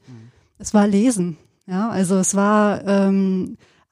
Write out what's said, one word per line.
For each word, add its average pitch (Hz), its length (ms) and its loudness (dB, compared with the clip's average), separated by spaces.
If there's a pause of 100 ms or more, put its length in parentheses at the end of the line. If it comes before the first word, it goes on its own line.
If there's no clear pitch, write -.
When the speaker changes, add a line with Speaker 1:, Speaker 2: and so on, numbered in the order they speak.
Speaker 1:
Mhm. 120 240 -20 (260)
Speaker 2:
Es - 160 -8
war 208 140 4
Lesen, 196 500 0 (300)
ja. 196 220 -4
Also 190 260 -2
es 185 180 0
war, 208 540 0
ähm, 196 720 0 (340)